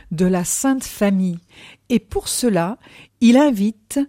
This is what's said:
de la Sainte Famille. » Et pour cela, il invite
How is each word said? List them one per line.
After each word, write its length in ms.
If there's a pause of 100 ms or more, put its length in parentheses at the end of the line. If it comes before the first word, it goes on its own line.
(120)
de 160
la 160
Sainte 400
Famille. » 560 (500)
Et 80
pour 300
cela, 500 (420)
il 160
invite 720